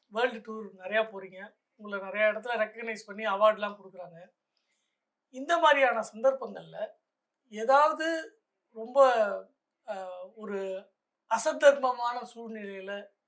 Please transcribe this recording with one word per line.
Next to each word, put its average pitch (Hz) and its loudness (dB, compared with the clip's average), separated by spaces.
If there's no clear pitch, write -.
வேர்ல்டு 226 -2
டூர் 214 -14
நிறையா 202 -2
போறீங்க, 190 -14
உங்களை 202 -10
நிறைய 208 0
இடத்துல 214 -2
ரெகக்னைஸ் 220 -8
பண்ணி 208 -10
அவார்ட்லாம் 208 2
கொடுக்குறாங்க. 180 -18
இந்த 311 0
மாதிரியான 277 6
சந்தர்ப்பங்கள்ல 214 -2
ஏதாவது 302 2
ரொம்ப, 254 4
அ, 190 -10
ஒரு 196 -8
அசந்தர்ப்பமான 254 2
சூழ்நிலையில 202 -12